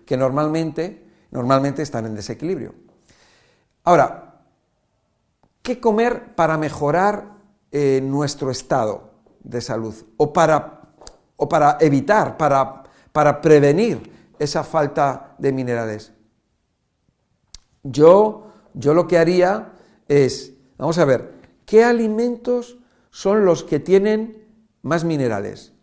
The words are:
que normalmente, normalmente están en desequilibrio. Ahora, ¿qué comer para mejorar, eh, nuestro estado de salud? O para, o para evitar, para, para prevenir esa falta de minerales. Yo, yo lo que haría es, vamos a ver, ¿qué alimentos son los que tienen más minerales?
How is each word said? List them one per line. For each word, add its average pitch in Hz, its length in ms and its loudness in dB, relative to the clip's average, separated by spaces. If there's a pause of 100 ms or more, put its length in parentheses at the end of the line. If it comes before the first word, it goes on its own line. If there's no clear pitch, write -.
que 131 120 -4
normalmente, 151 920 -4 (240)
normalmente 135 520 -2
están 120 240 -8
en 110 80 -10
desequilibrio. 120 600 -10 (1120)
Ahora, - 560 0 (1200)
¿qué 247 180 -6
comer 233 540 -2
para 160 220 0
mejorar, 156 760 -2 (380)
eh, 139 320 0
nuestro 135 480 -4
estado 120 600 -4 (320)
de 120 180 -10
salud? 113 340 -8 (220)
O 147 160 -2
para, - 600 0 (440)
o 143 120 -4
para 147 320 2
evitar, 147 560 2
para, 135 460 -2 (300)
para 147 280 2
prevenir 151 680 4 (280)
esa 151 260 -4
falta 143 720 -2
de 139 140 -2
minerales. 117 600 -6 (1700)
Yo, 175 680 4 (260)
yo 135 200 0
lo 170 120 2
que 170 120 2
haría 180 540 0 (360)
es, - 440 0 (260)
vamos 160 200 -4
a 170 60 4
ver, 131 280 -2 (340)
¿qué 220 180 6
alimentos 240 920 -2 (340)
son 202 320 0
los 170 180 2
que - 160 -4
tienen 208 720 0 (340)
más 160 220 -2
minerales? 113 680 -4 (100)